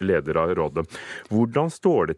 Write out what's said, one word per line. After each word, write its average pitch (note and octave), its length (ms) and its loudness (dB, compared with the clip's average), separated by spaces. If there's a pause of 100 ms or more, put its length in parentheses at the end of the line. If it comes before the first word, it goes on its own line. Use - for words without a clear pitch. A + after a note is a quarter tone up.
leder E2 400 2
av F2 160 0
rådet. D#2+ 300 -2 (420)
Hvordan A#2 400 0
står B2 400 2
det D#2+ 80 -4